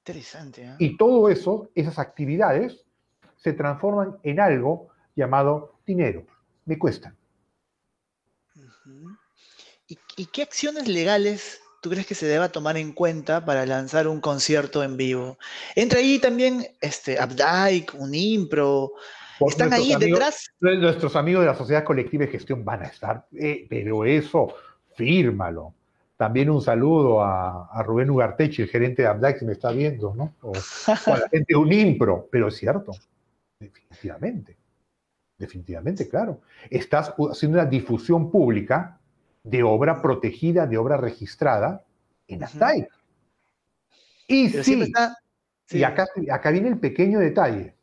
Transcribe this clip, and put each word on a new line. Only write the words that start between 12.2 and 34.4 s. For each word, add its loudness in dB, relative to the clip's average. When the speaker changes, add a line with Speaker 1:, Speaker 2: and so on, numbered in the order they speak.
Speaker 1:
deba 2
tomar -4
en -6
cuenta -2
para 0
lanzar 0
un -4
concierto 0
en -4
vivo? -4
Entra 4
ahí 4
también, 2
este, -4
Updike, 2
Unimpro. 0
Speaker 2:
Por 4
Speaker 1:
¿Están 2
Speaker 2:
nuestros 2
Speaker 1:
ahí 2
Speaker 2:
amigos, 4
Speaker 1:
detrás? -2
Speaker 2:
nuestros 2
amigos 2
de 6
la 2
Sociedad 0
Colectiva -2
de -6
Gestión -6
van -6
a -12
estar, -8
eh, -6
pero -4
eso, 2
fírmalo. 0
También 2
un 2
saludo 4
a, -2
a -4
Rubén 0
Ugarteche, 0
el -6
gerente 0
de 4
Updike, 0
si -8
me -4
está -4
viendo, -4
¿no? -8
O, -12
o 0
a 2
la -2
Speaker 1:
<laughs> -4
Speaker 2:
gente 2
de 6
Unimpro, 4
pero 2
es -6
cierto, -4
definitivamente, -12